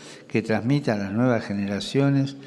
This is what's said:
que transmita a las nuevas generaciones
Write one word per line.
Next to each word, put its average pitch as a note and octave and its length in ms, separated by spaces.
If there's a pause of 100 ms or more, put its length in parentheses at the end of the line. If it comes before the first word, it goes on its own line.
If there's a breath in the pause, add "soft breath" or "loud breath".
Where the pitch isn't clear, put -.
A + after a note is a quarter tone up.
(300 loud breath)
que A2 120
transmita A#2 520
a G#2 40
las G2 140
nuevas A#2 320
generaciones C3+ 1040